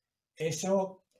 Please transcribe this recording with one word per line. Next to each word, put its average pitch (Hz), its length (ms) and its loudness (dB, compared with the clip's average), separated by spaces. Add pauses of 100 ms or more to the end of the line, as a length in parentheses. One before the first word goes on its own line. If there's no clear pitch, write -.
(360)
Eso 185 680 0 (160)